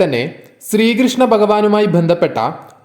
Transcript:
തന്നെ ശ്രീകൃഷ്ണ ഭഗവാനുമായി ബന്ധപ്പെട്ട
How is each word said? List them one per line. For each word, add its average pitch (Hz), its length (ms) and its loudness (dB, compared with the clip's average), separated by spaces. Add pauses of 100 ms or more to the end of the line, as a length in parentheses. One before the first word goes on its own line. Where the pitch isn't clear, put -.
തന്നെ 143 200 0 (480)
ശ്രീകൃഷ്ണ 240 540 0 (100)
ഭഗവാനുമായി 208 600 2
ബന്ധപ്പെട്ട 170 440 0 (460)